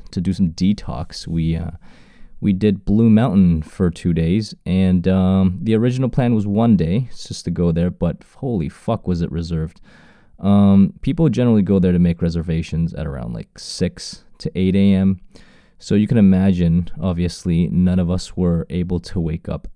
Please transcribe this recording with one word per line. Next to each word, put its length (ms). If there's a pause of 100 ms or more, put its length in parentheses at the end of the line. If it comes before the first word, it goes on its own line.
(120)
to 100
do 100
some 200
detox. 760
We, 300
uh, 140 (680)
we 140
did 320
Blue 240
Mountain 540
for 260
two 240
days, 420 (100)
and, 440
um, 520
the 140
original 320
plan 260
was 140
one 300
day, 320
it's 180
just 160
to 80
go 220
there, 160
but 340 (140)
holy 320
fuck 400
was 120
it 80
reserved. 520 (580)
Um, 640
people 260
generally 360
go 160
there 120
to 80
make 220
reservations 720
at 120
around, 280
like, 260
six 640 (140)
to 180
eight 220
A 160
M. 260 (600)
So 160
you 120
can 100
imagine, 800
obviously, 680
none 320
of 100
us 280
were 320
able 320
to 180
wake 300
up 260